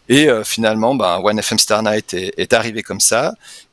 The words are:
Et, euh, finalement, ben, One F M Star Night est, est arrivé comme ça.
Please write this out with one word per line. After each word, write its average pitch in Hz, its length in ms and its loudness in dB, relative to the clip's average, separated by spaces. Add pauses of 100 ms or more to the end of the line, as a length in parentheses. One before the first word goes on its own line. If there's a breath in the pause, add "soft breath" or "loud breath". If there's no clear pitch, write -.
Et, 143 220 4
euh, 110 140 2
finalement, 110 500 0
ben, 95 300 0
One 104 180 2
F - 120 -4
M 107 60 0
Star 107 220 2
Night 107 320 -2
est, 92 240 -6
est 92 160 0
arrivé 110 300 0
comme - 160 -8
ça. 135 340 0 (400 loud breath)